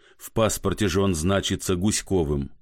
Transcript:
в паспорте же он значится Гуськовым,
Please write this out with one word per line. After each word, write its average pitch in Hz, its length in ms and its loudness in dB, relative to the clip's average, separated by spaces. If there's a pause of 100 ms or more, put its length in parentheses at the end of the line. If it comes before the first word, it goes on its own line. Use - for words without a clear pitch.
(180)
в - 140 -18
паспорте 98 580 0
же 92 120 2
он 98 140 2
значится 92 600 0
Гуськовым, 85 760 0 (100)